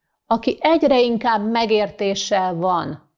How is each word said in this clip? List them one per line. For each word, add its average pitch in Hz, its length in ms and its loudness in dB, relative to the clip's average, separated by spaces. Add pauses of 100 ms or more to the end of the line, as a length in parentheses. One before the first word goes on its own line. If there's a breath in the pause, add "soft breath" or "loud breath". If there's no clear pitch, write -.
(260)
aki 226 340 -2
egyre 294 400 4
inkább 226 500 0
megértéssel 202 1040 0
van 165 640 -4